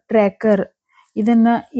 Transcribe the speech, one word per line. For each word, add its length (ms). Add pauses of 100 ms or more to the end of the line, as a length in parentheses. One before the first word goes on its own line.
ಟ್ರ್ಯಾಕರ್. 560 (540)
ಇದನ್ನ 320 (320)